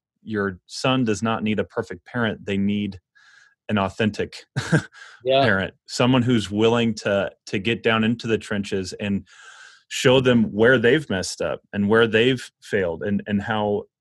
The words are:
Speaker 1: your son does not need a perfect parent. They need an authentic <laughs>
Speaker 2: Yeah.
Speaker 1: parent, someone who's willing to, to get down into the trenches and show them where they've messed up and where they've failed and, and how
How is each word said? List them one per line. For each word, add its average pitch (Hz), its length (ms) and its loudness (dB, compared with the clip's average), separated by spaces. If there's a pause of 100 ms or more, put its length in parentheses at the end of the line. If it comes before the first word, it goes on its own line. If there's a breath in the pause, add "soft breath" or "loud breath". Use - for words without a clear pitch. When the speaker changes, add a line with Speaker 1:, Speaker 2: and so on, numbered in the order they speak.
(240)
Speaker 1:
your 101 420 -4
son 131 400 -2
does 104 180 -2
not 113 200 -2
need 107 160 -2
a 98 40 -2
perfect 95 420 -10
parent. 117 400 -4
They 101 120 -2
need 101 420 -2 (720 soft breath)
an 107 80 0
authentic 98 680 -2 (120)
<laughs> - 140 -6 (540 loud breath)
Speaker 2:
Yeah. 131 180 2
Speaker 1:
parent, 95 300 0 (140)
someone 127 340 2
who's 113 300 0
willing 113 440 2
to, 101 360 0 (160)
to 110 120 -4
get 107 240 -4
down 113 200 2
into 117 240 -2
the 110 100 2
trenches 101 560 -6
and 101 320 -4 (640 loud breath)
show 131 320 4
them 123 320 4
where 117 240 6
they've 127 320 2
messed 92 320 -4
up 80 200 -4 (120)
and 101 160 0
where 113 180 4
they've 120 420 0 (120)
failed 87 420 -4
and, 101 240 -2
and 101 140 -2
how 107 420 -2 (180)